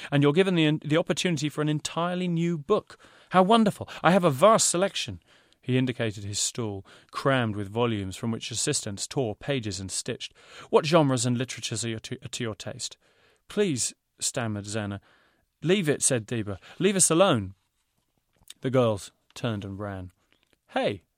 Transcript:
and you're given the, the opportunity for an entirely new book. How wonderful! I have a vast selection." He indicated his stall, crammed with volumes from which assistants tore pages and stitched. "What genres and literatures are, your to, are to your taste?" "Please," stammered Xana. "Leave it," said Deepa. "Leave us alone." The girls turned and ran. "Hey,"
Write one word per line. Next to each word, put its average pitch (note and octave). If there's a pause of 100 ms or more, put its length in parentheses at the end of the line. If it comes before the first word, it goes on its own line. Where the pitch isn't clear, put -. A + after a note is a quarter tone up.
(120)
and C#3+
you're C#3+
given F#3
the, D3+
the D3+
opportunity D#3+
for D3+
an D3+
entirely F3
new E3+
book. F#3 (300)
How F#3
wonderful! G#3 (140)
I D#3
have F#3+
a F3
vast F3
selection." F3 (400)
He B2+
indicated A#2
his G2+
stall, G#2 (260)
crammed B2
with G2+
volumes G#2
from A#2
which A2+
assistants A2
tore A#2
pages G#2+
and F#2+
stitched. - (360)
"What G3
genres C#3
and B2
literatures A#2
are, A#2
your A2
to, -
are A#2+
to -
your A2
taste?" - (540)
"Please," F3 (240)
stammered G#2+
Xana. G#2 (600)
"Leave E3+
it," C3
said A#2+
Deepa. G#2 (220)
"Leave G3
us F#3
alone." D#3 (1080)
The C#3
girls A#2 (220)
turned G#2
and G2
ran. G2 (580)
"Hey," F#3+ (140)